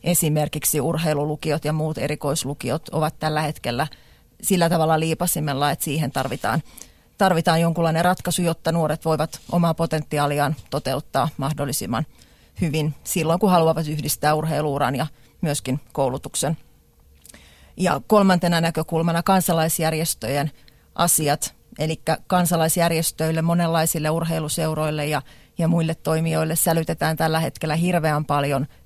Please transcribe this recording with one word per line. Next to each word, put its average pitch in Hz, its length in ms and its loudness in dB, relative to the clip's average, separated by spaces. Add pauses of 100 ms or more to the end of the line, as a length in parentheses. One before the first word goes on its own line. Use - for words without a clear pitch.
Esimerkiksi 151 760 0
urheilulukiot 151 840 -2
ja 151 80 -2
muut 156 240 -2
erikoislukiot 143 920 -4
ovat 156 300 -2
tällä 156 220 -2
hetkellä 147 460 -4 (540)
sillä 170 280 4
tavalla 160 300 4
liipasimella, 151 720 0
että - 140 -6
siihen 151 260 -2
tarvitaan, 127 520 -2 (560)
tarvitaan 170 420 2
jonkunlainen 165 440 2
ratkaisu, 180 360 0
jotta 165 300 -2
nuoret 160 340 -2
voivat 160 340 -2 (120)
omaa 170 220 2
potentiaaliaan 147 800 0 (140)
toteuttaa 135 680 -2
mahdollisimman 139 680 -4 (560)
hyvin 156 420 0
silloin, 165 360 0
kun 202 120 4
haluavat 160 360 4
yhdistää 151 460 -2
urheiluuran 147 640 0
ja 143 120 -2 (340)
myöskin 143 380 -2 (140)
koulutuksen. 139 640 -2 (1200)
Ja 160 300 0
kolmantena 180 540 6
näkökulmana 165 600 0
kansalaisjärjestöjen 160 1300 0 (440)
asiat, 156 600 0 (240)
elikkä 160 380 -2 (100)
kansalaisjärjestöille, 165 1120 2
monenlaisille 165 680 0
urheiluseuroille 156 960 -2
ja, 147 160 -2 (360)
ja 165 100 2
muille 165 280 2
toimijoille 160 600 0
sälytetään 160 640 0
tällä 160 220 0
hetkellä 156 360 -4
hirveän 160 500 0
paljon 143 420 0 (180)